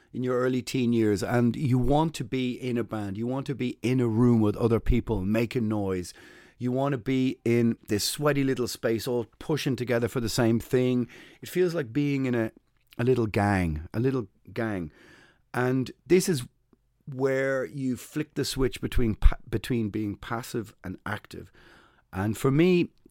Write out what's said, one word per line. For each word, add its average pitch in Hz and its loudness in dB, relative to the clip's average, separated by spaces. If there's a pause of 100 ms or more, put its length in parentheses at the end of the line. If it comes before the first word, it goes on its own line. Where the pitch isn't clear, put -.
(140)
in 120 -4
your 123 0
early 127 2
teen 120 0
years, 110 4
and 120 2
you 131 2
want 147 2
to - -8
be 127 -4
in 123 -4
a 117 0
band, 101 -6
you 113 -4
want 135 -4
to 143 -4
be 123 -6
in 127 2
a 120 2
room 117 6
with 104 4
other 113 2
people 110 2
making 110 0
noise, 98 -4 (440)
you 123 -4
want 135 0
to 131 -2
be 131 0
in 117 4 (120)
this 104 0
sweaty 147 0
little 127 0
space 113 -4
all 123 -2 (140)
pushing 143 -2
together 117 -2
for - -4
the 117 -2
same 117 2
thing. 127 0 (340)
It - -16
feels 180 0
like 143 -6
being 139 0
in 123 0
a, 113 -2 (460)
a - -2
little 120 2
gang, 92 0
a 110 -2
little 127 -2 (260)
gang. 98 -6 (600)
And 127 0 (140)
this 185 4
is 139 0 (680)
where 135 -2
you 127 -6
flick - -10
the 135 -2
switch 127 -2
between 113 2
pa-, - 0 (120)
between 113 -4
being 104 -6
passive 117 -10 (100)
and 92 -10
active. - -12 (640)
And 101 -4
for 135 0
me, 175 4 (200)